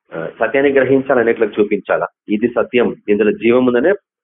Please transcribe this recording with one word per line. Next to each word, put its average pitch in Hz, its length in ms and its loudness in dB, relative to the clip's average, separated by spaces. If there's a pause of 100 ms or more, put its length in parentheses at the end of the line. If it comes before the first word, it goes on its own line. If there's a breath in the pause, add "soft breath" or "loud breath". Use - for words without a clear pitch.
(140)
ఆ, 82 120 -8
సత్యాన్ని 135 460 -2
గ్రహించాలి, 131 480 2
అనేట్లకు 113 400 0
చూపించాలా, 95 460 -2 (220)
ఇది 107 200 -2
సత్యం, 120 480 -2 (120)
ఇందులో 104 240 2
జీవం 117 340 2
ఉందనే 127 260 2 (320)